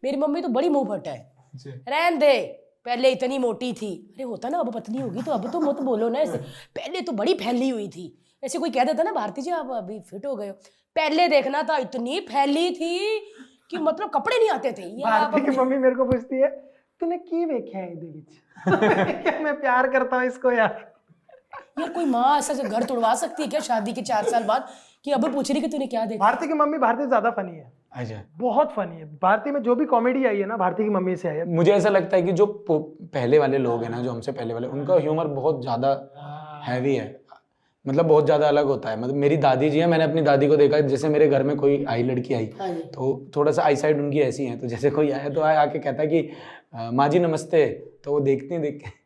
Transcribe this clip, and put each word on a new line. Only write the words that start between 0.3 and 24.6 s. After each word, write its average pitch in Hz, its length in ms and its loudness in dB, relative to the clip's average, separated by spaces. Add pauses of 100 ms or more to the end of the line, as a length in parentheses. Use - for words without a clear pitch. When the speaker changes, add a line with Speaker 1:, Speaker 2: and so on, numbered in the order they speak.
Speaker 1:
तो 349 60 -6
बड़ी 269 220 0
मुंह 277 200 2
फट 196 180 -8
है। 127 240 -14 (240)
Speaker 2:
जी। 139 140 -16
Speaker 1:
"रहने 302 480 -2
दे, 262 240 6 (440)
पहले 247 240 2
इतनी 262 300 -2
मोटी 247 340 -2
थी।" - 420 -10
अरे, 262 80 -10
होता 240 260 -8
ना, 339 100 -2
अब 247 140 -4
पतली 226 240 -8
होगी 240 240 -6
तो 302 100 -4
अब 226 200 -2
तो 339 80 -4
मत 285 220 0
बोलो 233 280 0
ना 240 100 -2
ऐसे, - 180 0 (380)
"पहले 359 260 -8
तो 339 100 -6
बड़ी 240 220 0
फैली 247 360 -2
हुई 214 180 -6
थी।" 165 300 -16 (260)
ऐसे 269 160 -4
कोई 320 100 -2
कह 247 140 0
देता 311 200 0
ना, 415 80 0
"भारती 277 300 -6
जी, 311 100 -6
आप 311 200 -6
अभी 214 280 -10
फिट 196 260 -16
हो 277 100 -6
गए 208 120 -10
हो, 196 60 -12 (420)
पहले 320 320 2
देखना 277 360 2
था, 311 140 0
इतनी 254 420 -6
फैली 285 520 0
थी 359 480 -4 (520)
कि 339 60 -8
मतलब 320 320 -2
कपड़े 440 300 0
नहीं 440 100 4
आते 262 220 -2
थे।" 196 120 -12
ये 214 200 -12
Speaker 3:
भारती 277 380 2
Speaker 1:
आप 285 80 0
Speaker 3:
की 262 80 0
मम्मी 262 200 2
मेरे 254 180 4
को 254 100 2
पूछती 247 300 -2
है, 269 140 4 (500)
"तूने 339 180 -4
की 339 280 -4
वेख्या 226 360 -6
है 180 100 -10
इहदे 165 160 -14
विच?" 156 200 -18 (380)
<laughs> - 580 2
क्या 320 160 0
मैं 294 220 -4
प्यार 262 260 2
करता 262 300 0
हूँ 254 80 0
इसको 247 260 0
यार। - 420 0 (840)
Speaker 1:
यार, 339 100 -4
कोई 339 160 -2
माँ 262 340 4
ऐसा 269 140 -2
जो 269 100 -2
घर 220 200 -2
तोड़वा 233 320 2
सकती 311 280 -4
है 247 60 -4
क्या 285 100 0
शादी 226 340 -2
के 247 80 -6
चार 214 220 -2
साल 226 200 0
बाद 233 240 0 (360)